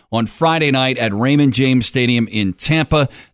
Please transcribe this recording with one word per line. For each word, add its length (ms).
on 140
Friday 460
night 260
at 160
Raymond 400
James 320
Stadium 420
in 260
Tampa. 540